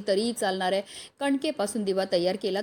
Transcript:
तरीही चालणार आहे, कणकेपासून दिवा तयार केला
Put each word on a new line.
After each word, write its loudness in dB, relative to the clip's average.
तरीही 2
चालणार 0
आहे, 2
कणकेपासून 0
दिवा 2
तयार 2
केला -2